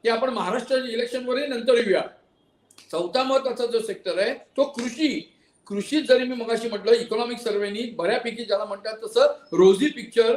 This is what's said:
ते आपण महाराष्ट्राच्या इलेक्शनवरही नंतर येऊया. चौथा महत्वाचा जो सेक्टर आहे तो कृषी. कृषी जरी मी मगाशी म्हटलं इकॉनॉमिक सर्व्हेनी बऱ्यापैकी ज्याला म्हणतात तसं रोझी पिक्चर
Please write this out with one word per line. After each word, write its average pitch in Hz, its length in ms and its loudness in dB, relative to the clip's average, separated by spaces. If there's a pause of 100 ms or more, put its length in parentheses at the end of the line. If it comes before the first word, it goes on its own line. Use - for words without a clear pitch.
ते 226 60 0
आपण 226 200 0
महाराष्ट्राच्या 240 600 -2
इलेक्शनवरही 247 560 -4
नंतर 247 280 2
येऊया. 196 280 2 (920)
चौथा 175 300 -2
महत्वाचा 262 440 -2
जो 233 140 -2
सेक्टर 190 380 -6
आहे 233 160 0
तो - 300 -2
कृषी. 240 680 -4 (340)
कृषी 202 340 -2
जरी 254 240 4
मी 254 120 -6
मगाशी 233 320 -2
म्हटलं 208 240 2
इकॉनॉमिक 240 460 0
सर्व्हेनी 208 520 -4
बऱ्यापैकी 226 540 -2
ज्याला 208 200 -2
म्हणतात 208 400 -10
तसं 233 220 4 (260)
रोझी 190 340 8
पिक्चर 233 500 2